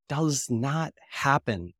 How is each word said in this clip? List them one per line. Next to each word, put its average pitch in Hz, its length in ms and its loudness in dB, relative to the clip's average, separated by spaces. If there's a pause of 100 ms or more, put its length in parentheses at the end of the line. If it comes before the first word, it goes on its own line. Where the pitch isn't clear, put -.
does 147 400 0
not 139 460 0 (160)
happen 107 680 0